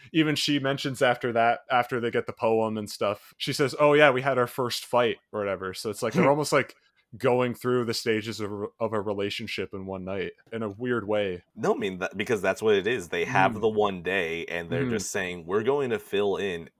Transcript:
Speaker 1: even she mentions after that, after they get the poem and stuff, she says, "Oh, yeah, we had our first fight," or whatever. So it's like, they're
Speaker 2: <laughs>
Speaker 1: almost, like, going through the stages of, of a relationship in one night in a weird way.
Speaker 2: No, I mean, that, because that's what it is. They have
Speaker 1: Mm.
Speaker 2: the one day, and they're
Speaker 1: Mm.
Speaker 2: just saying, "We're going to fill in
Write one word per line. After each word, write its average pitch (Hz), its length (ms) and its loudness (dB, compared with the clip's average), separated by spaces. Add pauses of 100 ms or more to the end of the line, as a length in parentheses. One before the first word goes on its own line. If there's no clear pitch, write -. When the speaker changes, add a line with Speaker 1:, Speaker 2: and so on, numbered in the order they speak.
(120)
Speaker 1:
even 156 240 2
she 143 240 0
mentions 135 420 -2
after 123 320 2
that, 117 280 4 (100)
after 123 300 0
they 117 100 -2
get 117 160 -2
the - 60 -12
poem 110 440 0
and 104 120 -8
stuff, - 480 -4
she - 160 -4
says, 127 260 0
"Oh, 147 140 6
yeah, 147 180 8
we 127 100 2
had 135 160 2
our 123 100 4
first - 380 -4
fight," 120 320 2 (140)
or 110 80 -4
whatever. 95 340 -4
So - 160 -8
it's 101 140 -6
like, 113 120 -2
they're 170 140 4
Speaker 2:
<laughs> - 0 -
Speaker 1:
almost, 147 220 0
like, 135 240 0 (420)
going 123 360 2
through 123 320 0
the 113 80 -4
stages 110 480 -2
of, 104 100 -6 (300)
of 110 100 -2
a 110 80 0
relationship 101 720 -4
in 95 120 -10
one 95 180 -8
night 92 300 -6 (180)
in 113 120 -6
a 107 60 -4
weird 113 380 -4
way. 101 340 0 (140)
Speaker 2:
No, 180 180 0
I - 40 -2
mean, 95 220 -4
that, 92 180 -4
because 104 240 -2
that's 95 200 0
what 110 140 6
it 95 120 2
is. 110 200 -2
They 85 160 -2
have 95 300 4
Speaker 1:
Mm. 107 80 -6
Speaker 2:
the 113 80 4
one 101 340 0
day, 85 440 -2
and 85 220 -6
they're 85 160 -2
Speaker 1:
Mm. 123 40 -4
Speaker 2:
just 107 220 -4
saying, 90 340 -6
"We're 101 180 0
going 135 280 2
to 107 80 -2
fill 98 380 0
in 87 320 -4 (100)